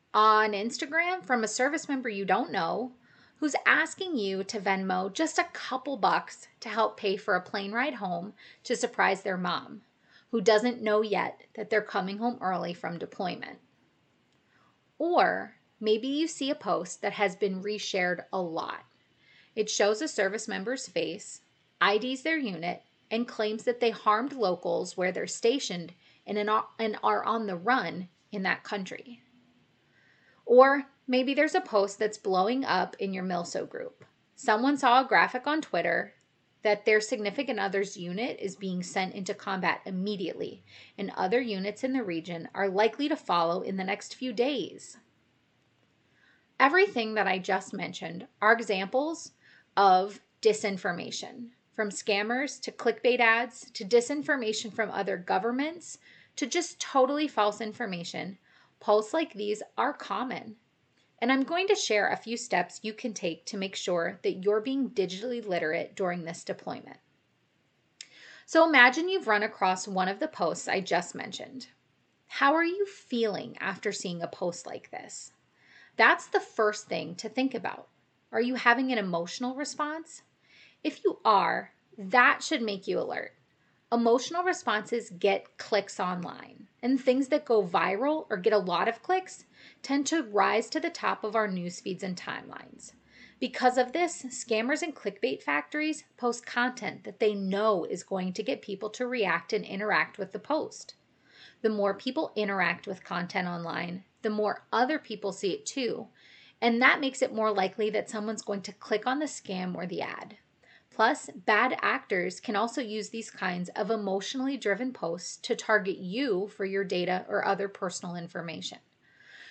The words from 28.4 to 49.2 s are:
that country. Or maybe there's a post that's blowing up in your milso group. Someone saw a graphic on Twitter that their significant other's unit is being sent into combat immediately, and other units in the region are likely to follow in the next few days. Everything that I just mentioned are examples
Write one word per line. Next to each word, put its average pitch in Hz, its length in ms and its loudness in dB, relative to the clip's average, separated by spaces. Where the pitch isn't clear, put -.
that 185 220 0
country. 202 580 -8
Or 269 420 10
maybe 254 240 2
there's 302 220 4
a 370 60 6
post 202 380 2
that's 214 180 0
blowing 208 480 2
up 180 340 0
in 196 140 -4
your 185 100 -4
milso 175 460 -4
group. - 340 -12
Someone 247 420 2
saw 254 240 6
a 254 60 -2
graphic 202 380 4
on 302 160 0
Twitter 175 520 -2
that 208 220 2
their 214 160 6
significant 214 580 -2
other's 196 360 -2
unit 185 460 -6
is 190 140 -6
being 185 260 -4
sent 185 320 -4
into 196 200 -6
combat 185 520 -2
immediately, 185 800 -6
and 196 180 -6
other 190 240 2
units 208 440 -4
in 262 100 0
the 262 100 0
region 170 500 -6
are 196 160 0
likely 220 400 2
to 311 60 2
follow 175 460 2
in 196 160 -4
the 190 60 -4
next 196 320 -6
few 254 180 -6
days. 240 640 -2
Everything 269 540 4
that 202 140 2
I 190 120 0
just 190 340 -2
mentioned 175 540 -10
are 214 120 8
examples 226 800 -2